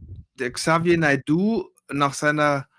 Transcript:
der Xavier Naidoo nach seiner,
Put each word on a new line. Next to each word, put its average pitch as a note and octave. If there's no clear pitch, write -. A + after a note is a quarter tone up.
der B2
Xavier E3
Naidoo D#3+
nach C#3+
seiner, D3